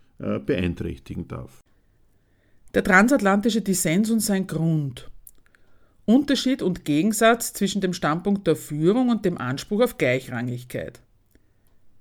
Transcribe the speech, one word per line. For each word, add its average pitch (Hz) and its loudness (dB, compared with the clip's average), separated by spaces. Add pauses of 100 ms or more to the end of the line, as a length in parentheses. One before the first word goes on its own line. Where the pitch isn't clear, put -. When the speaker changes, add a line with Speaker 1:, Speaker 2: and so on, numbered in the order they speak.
(180)
Speaker 1:
äh, 104 -4
beeinträchtigen 87 -6
darf. - -14 (1120)
Speaker 2:
Der 190 2
transatlantische 208 4
Dissens 185 0
und 226 2
sein 190 0
Grund. 156 -2 (920)
Unterschied 262 2
und 180 -4
Gegensatz 220 2
zwischen 196 -2
dem 185 -2
Standpunkt 180 -2
der 156 4
Führung 170 0
und 220 0
dem 175 -2
Anspruch 139 -4
auf 247 -2
Gleichrangigkeit. 123 -4 (1000)